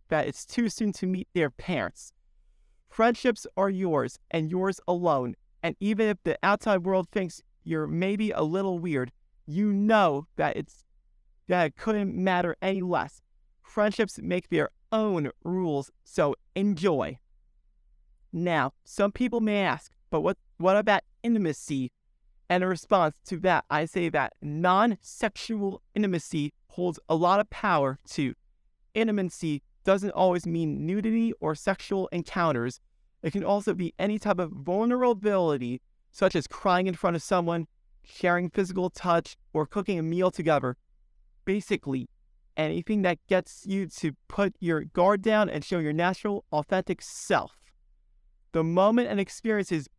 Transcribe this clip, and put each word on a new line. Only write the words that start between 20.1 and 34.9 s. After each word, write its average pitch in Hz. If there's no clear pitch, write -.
"But 156
what, 180
what 185
about 208
intimacy?" 160
And 180
in 185
response 175
to 180
that, 180
I 151
say 170
that 139
non-sexual 196
intimacy 170
holds 175
a 165
lot 180
of 208
power 143
too. 135
Intimacy 190
doesn't 196
always 180
mean 156
nudity 220
or 156
sexual 190
encounters. 156
It 165
can 196
also 202
be 175
any 208
type 202
of 170
vulnerability, 185